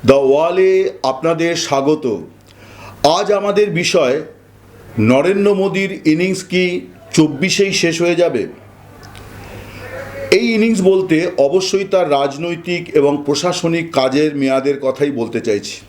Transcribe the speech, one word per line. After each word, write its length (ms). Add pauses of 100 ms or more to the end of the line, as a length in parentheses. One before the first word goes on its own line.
দ্য 100 (100)
ওয়ালে 420 (400)
আপনাদের 420 (120)
স্বাগত। 400 (1080)
আজ 120 (120)
আমাদের 280 (140)
বিষয়, 340 (960)
নরেন্দ্র 380 (120)
মোদীর 300 (200)
ইনিংস 300 (100)
কি 120 (520)
চব্বিশেই 680
শেষ 220
হয়ে 180
যাবে? 200 (2000)
এই 80 (100)
ইনিংস 240 (120)
বলতে 260 (280)
অবশ্যই 480
তার 240
রাজনৈতিক 680 (160)
এবং 140 (120)
প্রশাসনিক 600 (120)
কাজের 320 (120)
মেয়াদের 440
কথাই 340
বলতে 280
চাইছি। 280 (140)